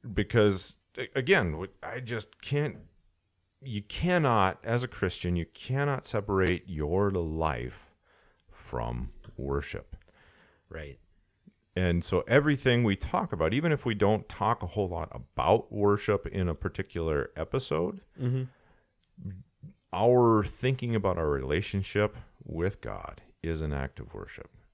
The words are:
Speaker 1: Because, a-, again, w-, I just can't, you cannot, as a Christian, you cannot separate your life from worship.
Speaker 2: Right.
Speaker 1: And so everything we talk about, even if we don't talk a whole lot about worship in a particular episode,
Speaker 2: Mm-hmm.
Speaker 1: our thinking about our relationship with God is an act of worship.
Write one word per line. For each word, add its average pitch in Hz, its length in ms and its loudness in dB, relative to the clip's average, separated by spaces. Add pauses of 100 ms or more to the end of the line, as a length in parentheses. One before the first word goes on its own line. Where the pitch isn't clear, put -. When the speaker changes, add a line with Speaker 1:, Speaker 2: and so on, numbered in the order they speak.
(140)
Speaker 1:
Because, 104 600 2 (220)
a-, 127 180 -6
again, 135 360 2
w-, 85 180 -6 (120)
I - 200 -10
just 113 400 -8
can't, 147 360 -2 (840)
you 113 200 -6
cannot, 131 840 2
as 120 200 0
a 127 60 -8
Christian, 87 480 -2
you 85 80 -2
cannot 139 600 -4
separate 95 640 0
your 87 440 0
life 80 800 -2 (600)
from 60 600 -6 (260)
worship. - 580 -4 (760)
Speaker 2:
Right. 76 300 -12 (760)
Speaker 1:
And 87 300 2
so - 240 0
everything 131 560 4
we 101 140 2
talk - 340 -2
about, 82 220 0
even 156 180 0
if 143 140 -2
we 117 100 0
don't 104 320 2
talk 110 340 -2
a 90 60 -6
whole 98 220 -2
lot 82 240 -6
about 78 580 2
worship 101 560 2
in 92 220 0
a 80 60 -2
particular 80 840 -2
episode, 180 640 -2 (200)
Speaker 2:
Mm-hmm. 127 220 0 (1500)
Speaker 1:
our 113 500 6
thinking 123 500 -2
about 98 240 2
our 78 120 0
relationship 92 880 0 (260)
with 85 380 -4
God - 400 -10 (220)
is 82 180 -2
an 76 120 -2
act 67 260 -4
of - 140 -14
worship. - 380 -14 (220)